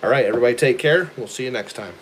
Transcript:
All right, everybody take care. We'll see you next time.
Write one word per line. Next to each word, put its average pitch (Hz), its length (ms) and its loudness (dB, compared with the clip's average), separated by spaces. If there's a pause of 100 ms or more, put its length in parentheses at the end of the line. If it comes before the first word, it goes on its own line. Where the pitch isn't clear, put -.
All 104 80 0
right, 131 140 4
everybody 120 300 2
take 127 220 2
care. 156 400 2
We'll 113 100 -8
see - 160 -8
you 127 80 -6
next 107 220 -8
time. 98 280 -14